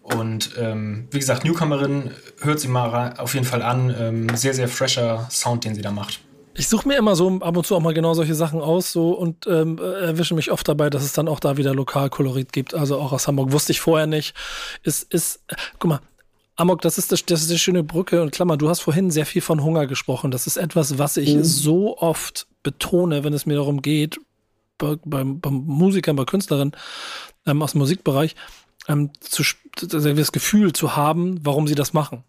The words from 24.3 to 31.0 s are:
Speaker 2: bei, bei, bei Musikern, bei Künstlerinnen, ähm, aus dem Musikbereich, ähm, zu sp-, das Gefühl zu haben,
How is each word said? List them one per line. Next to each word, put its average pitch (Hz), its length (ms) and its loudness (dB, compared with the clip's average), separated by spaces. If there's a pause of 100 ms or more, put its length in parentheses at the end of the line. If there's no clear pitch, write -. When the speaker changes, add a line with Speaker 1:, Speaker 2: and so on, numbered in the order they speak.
Speaker 2:
bei, 147 280 -2
bei, 139 200 -4
bei 139 260 -4
Musikern, 156 680 2
bei 135 80 0
Künstlerinnen, 147 520 0 (680)
ähm, 151 160 2
aus 147 100 -2
dem 156 60 2
Musikbereich, 143 580 2 (500)
ähm, 147 240 0 (100)
zu - 260 -4
sp-, - 180 -4 (160)
das 151 520 2
Gefühl 208 420 4
zu 147 200 0
haben, 165 480 2